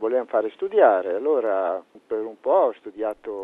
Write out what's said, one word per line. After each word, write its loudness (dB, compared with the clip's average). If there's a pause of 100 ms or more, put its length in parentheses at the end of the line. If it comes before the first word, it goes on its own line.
volevo -2 (100)
fare 0
studiare, 2 (120)
allora 0 (540)
per -4 (100)
un -18
po' 4
ho 0
studiato -8 (140)